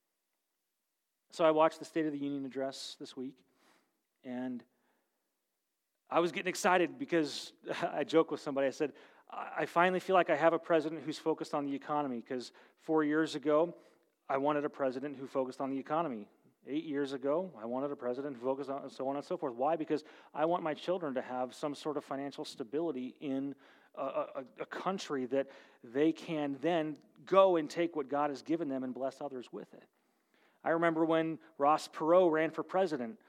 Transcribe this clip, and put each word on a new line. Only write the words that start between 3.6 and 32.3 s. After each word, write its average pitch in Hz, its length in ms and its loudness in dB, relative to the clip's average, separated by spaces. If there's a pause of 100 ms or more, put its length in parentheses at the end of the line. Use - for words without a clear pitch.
and 127 400 -6 (1500)
I 160 120 2
was 170 100 4
getting 175 180 -6
excited 175 520 2
because 143 520 -2 (200)
<laughs> - 200 -2
I 151 120 -2
joked 156 260 4
with 147 100 -4
somebody. 139 280 0
I - 20 0
said, 135 220 -2 (360)
"I, - 200 -10 (140)
I 151 40 0
finally 185 320 4
feel 185 160 0
like 175 160 6
I 156 60 4
have 160 160 6
a 165 60 4
president 156 460 0
who's 151 140 -6
focused 156 340 -2
on 147 140 0
the 139 80 -4
economy," 139 480 -4
'cause 123 300 -8 (260)
four 156 240 2
years 151 320 2
ago, 151 400 2 (540)
I 135 80 0
wanted 143 280 2
a 147 60 -2
president 135 460 -4
who 135 100 -10
focused 127 340 -2
on 135 100 -2
the 135 80 -4
economy. 131 500 -4 (400)
Eight 151 160 -4
years 143 280 -2
ago, 143 380 -2 (100)
I 107 40 -10
wanted 131 260 -4
a 143 60 -8
president 127 400 -4
who 117 80 -16
focused 135 260 -2
on 139 180 -8
so 131 200 -6
on 139 80 -2
and 143 80 -6
so 185 120 -4
forth. 143 180 -4
Why? 135 200 2
Because 151 300 -2 (280)
I 147 120 0
want 170 180 2
my 156 120 -2
children 175 400 -4
to 123 80 -2
have 127 320 -6
some 147 200 -4
sort 143 220 -4
of 143 80 -6
financial 139 400 -6
stability 135 760 -4
in 139 340 -4 (420)
a, - 60 -6
a, 143 420 -4 (160)
a 160 60 -8
country 160 600 -4
that 135 220 0 (340)
they 139 300 2
can 151 480 -4
then 156 360 0 (300)
go 190 300 8
and 156 140 0
take 170 260 -2
what 139 120 -4
God 143 220 0
has 131 120 -8
given 160 260 -2
them 135 160 -2
and 127 100 -6
bless 127 260 -6
others 135 320 -10
with - 220 -12
it. - 100 -20 (800)
I - 80 0
remember 165 340 4
when 160 340 2 (180)
Ross 147 320 4
Perot 170 420 6